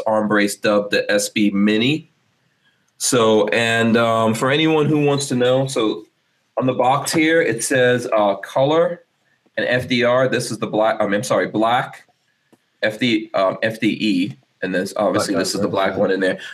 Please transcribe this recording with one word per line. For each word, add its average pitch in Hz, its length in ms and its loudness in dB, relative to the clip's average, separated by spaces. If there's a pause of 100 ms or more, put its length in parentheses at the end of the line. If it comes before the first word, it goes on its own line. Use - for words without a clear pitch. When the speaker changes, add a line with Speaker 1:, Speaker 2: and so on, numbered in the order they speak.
Speaker 1:
arm 107 220 0
brace 104 280 0
dubbed 104 360 0
the - 200 0
S 104 180 0
B 104 200 0
Mini. 107 600 0 (880)
So, 110 500 2
and, 117 480 2
um, 113 360 2
for 131 180 -2
anyone 156 340 2
who 147 180 0
wants 143 260 0
to 131 60 -2
know, 127 320 2
so 117 380 -4 (520)
on 127 100 0
the 127 60 2
box 131 380 0
here, 160 300 2
it 117 220 -2
says, 123 500 2
uh, 104 220 2
color 165 680 0 (540)
and 110 100 -4
F 123 200 -2
D 120 160 0
R. 127 240 2
This 123 240 -4
is 104 80 -8
the 110 80 -4
black, 107 340 0
I 107 40 0
mean, 98 100 0
I'm 104 80 -2
sorry, 95 240 0
black, 120 600 -2 (760)
F 107 180 -2
D, 110 340 0
um, 95 280 0
F - 180 -2
D 117 80 0 (120)
E. 101 380 -2 (240)
And 92 120 -6
then 92 220 -2
obviously 101 380 0
Speaker 2:
Black - 120 0
Speaker 1:
this - 100 -4
is 92 40 -4
the 101 80 -2
black 95 260 -2
Speaker 2:
yeah. 95 40 -6
Speaker 1:
one 98 140 2
in 95 100 -2
there. 92 180 0 (140)